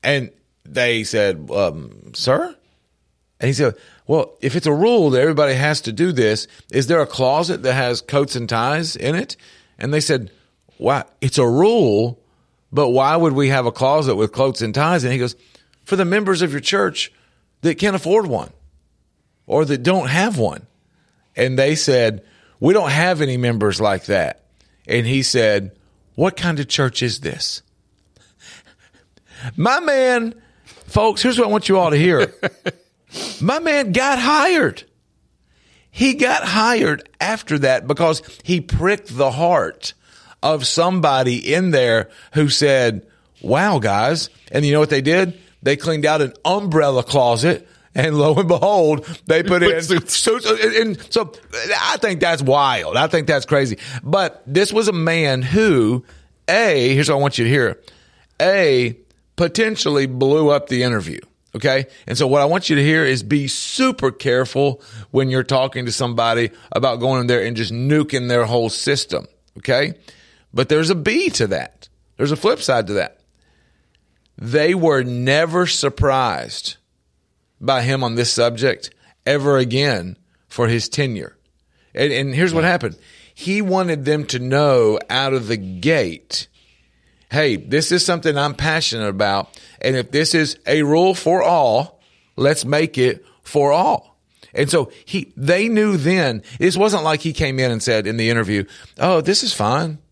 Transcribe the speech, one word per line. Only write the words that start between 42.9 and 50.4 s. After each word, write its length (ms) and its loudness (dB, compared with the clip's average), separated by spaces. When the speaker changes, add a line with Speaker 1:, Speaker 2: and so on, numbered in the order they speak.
Speaker 1:
"Wow, 380 0
guys." 500 0
And 140 0
you 80 2
know 60 4
what 100 2
they 120 0
did? 380 0
They 140 2
cleaned 280 -4
out 160 2
an 120 -2
umbrella 600 2
closet, 600 2
and 220 0
lo 180 4
and 120 0
behold, 580 2
they 160 2
put 220 2
in 180 2
Speaker 2:
Suits. 360 -2
Speaker 1:
suits. 280 0